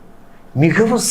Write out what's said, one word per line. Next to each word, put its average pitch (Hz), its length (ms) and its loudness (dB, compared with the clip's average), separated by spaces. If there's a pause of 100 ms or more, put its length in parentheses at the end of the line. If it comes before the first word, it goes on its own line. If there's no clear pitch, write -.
(600)
மிகவும் 214 500 0